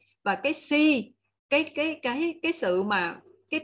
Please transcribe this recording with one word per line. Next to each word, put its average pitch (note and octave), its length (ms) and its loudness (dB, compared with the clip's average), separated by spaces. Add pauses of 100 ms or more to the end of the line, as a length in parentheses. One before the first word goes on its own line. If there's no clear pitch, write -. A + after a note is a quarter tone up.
(240)
và G3 120 0
cái F#3+ 180 -2
si, D4 600 2 (360)
cái, D4+ 140 2 (120)
cái, D#4 260 -2
cái, D#4 420 -4
cái E4 100 0
sự F#3 300 0
mà F3+ 320 -2 (340)
cái D#4 140 -2